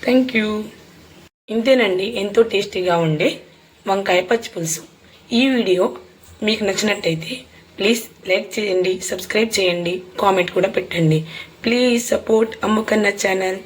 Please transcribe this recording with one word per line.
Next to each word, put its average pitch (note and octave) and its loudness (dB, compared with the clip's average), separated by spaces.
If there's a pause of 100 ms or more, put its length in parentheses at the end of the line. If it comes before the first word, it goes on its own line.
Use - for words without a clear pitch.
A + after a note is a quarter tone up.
Thank B3+ 2 (100)
you. G#3+ -2 (1040)
ఇంతేనండి, A3 2 (140)
ఎంతో G3+ 2 (100)
టేస్టీగా F#3 0 (120)
ఉండే D#3+ 2 (600)
వంకాయ G3 2 (100)
పచ్చిపులుసు. F3 -4 (580)
ఈ - 4 (140)
వీడియో F#3+ 2 (640)
మీకు G#3+ 0
నచ్చినట్టయితే F#3+ -2 (440)
ప్లీజ్ A3+ 2 (260)
లైక్ G3+ 0
చేయండి, F#3 0 (160)
సబ్స్క్రైబ్ A3 -2
చేయండి, F3 0 (300)
కామెంట్ F#3+ 2
కూడా F#3 2
పెట్టండి. D#3+ 2 (460)
Please A#3+ 2 (100)
support A3 2 (180)
అమ్ముకన్న G#3+ 2 (160)
ఛానల్. F#3+ -2